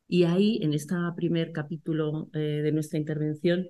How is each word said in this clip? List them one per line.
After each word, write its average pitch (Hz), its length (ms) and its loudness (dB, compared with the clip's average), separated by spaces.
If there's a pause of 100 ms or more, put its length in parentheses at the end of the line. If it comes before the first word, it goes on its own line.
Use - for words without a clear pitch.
Y 180 160 4
ahí, 202 400 4
en 151 100 2
este 151 220 -2 (200)
primer 165 360 0
capítulo, 156 800 -4
eh, 151 300 -2
de 151 80 2
nuestra 156 260 -2
intervención, 151 720 0